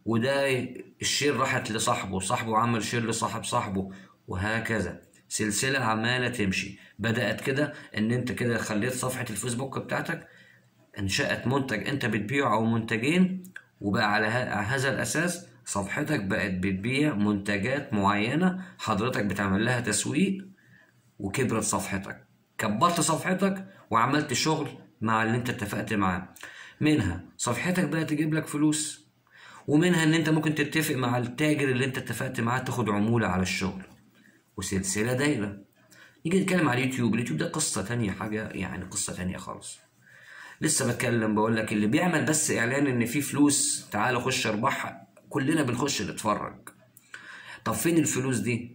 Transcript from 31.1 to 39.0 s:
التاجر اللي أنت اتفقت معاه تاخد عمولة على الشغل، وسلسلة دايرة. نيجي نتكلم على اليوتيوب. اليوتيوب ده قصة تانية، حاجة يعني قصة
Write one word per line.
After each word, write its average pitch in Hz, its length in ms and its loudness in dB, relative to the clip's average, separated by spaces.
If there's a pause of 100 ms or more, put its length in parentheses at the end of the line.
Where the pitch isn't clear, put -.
التاجر 139 500 0
اللي 127 160 2
أنت 135 140 -2
اتفقت - 420 -4
معاه 117 180 2
تاخد 120 320 -2
عمولة 107 360 2
على 92 160 2
الشغل، - 400 -2 (720)
وسلسلة 101 560 0
دايرة. 123 460 0 (680)
نيجي 180 140 4
نتكلم 170 280 2
على 123 140 2
اليوتيوب. 120 320 2
اليوتيوب 123 240 -2
ده - 100 -2
قصة 127 340 -2
تانية، 117 280 -2
حاجة 107 380 -4
يعني 87 360 -6
قصة - 300 -6